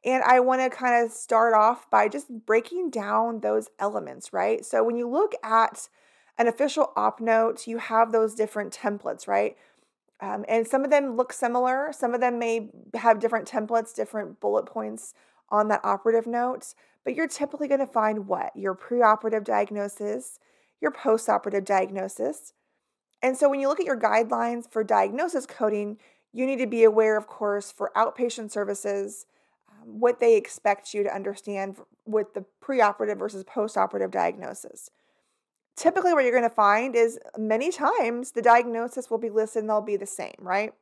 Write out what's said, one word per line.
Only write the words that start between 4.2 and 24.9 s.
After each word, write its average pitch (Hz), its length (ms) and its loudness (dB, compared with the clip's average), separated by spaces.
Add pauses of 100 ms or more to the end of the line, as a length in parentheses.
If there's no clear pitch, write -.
right? 196 320 -2
So 226 180 2
when 233 140 0
you 240 100 -4
look 349 340 0
at 226 460 0 (500)
an 233 120 4
official 269 480 0
op 214 240 0
note, 226 440 2
you 233 120 -8
have 226 340 2
those 220 240 2
different 214 380 -4
templates, - 520 -6
right? 202 300 0 (640)
Um, 202 300 -6
and 226 180 2
some 269 160 0
of 277 80 0
them 277 240 2
look 247 160 0
similar. 254 600 -2
Some 240 200 -2
of 240 60 -2
them 240 180 0
may 226 320 -2 (260)
have 220 240 2
different 226 300 -2
templates, 226 460 -4
different 208 460 -8
bullet 208 240 0
points 220 480 -12 (340)
on 214 220 2
that 208 160 2
operative 226 420 0
note, 240 460 -4 (320)
but 254 100 -4
you're 311 120 -2
typically 285 420 -6
gonna 269 180 2
find 214 400 0
what? - 260 -4
Your 196 220 -4
preoperative 220 680 2
diagnosis, 208 920 -4 (420)
your - 100 0
postoperative 202 720 0
diagnosis. 196 880 -4 (680)
And 262 140 2
so 285 140 4
when 277 100 0
you 277 100 0
look 320 100 0
at 349 80 0
your 247 120 -2
guidelines 233 680 0
for 220 140 -2
diagnosis 226 640 0